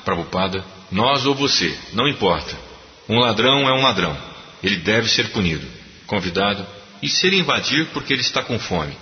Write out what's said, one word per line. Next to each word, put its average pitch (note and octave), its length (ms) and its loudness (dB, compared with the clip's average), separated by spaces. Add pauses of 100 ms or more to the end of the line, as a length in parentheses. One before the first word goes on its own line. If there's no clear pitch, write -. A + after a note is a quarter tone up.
Prabhupada, F#2 600 -2 (260)
nós B2+ 360 2
ou C#3 80 2
você, G2 420 0 (160)
não A#2+ 140 0
importa. F#2 580 0 (420)
Um A2 120 4
ladrão B2 500 4
é C3+ 40 4
um C3 100 2
ladrão. F2+ 340 2 (460)
Ele G2 140 0
deve G#2+ 300 2
ser A2 220 0
punido. E2 340 0 (440)
Convidado, F#2+ 580 0 (380)
e D3 40 -4
se - 200 0
ele F#3+ 100 2
invadir C#3+ 560 0
porque C#3 180 -4
ele B2+ 120 0
está - 180 -2
com A#2+ 160 -4
fome? D#2 440 -4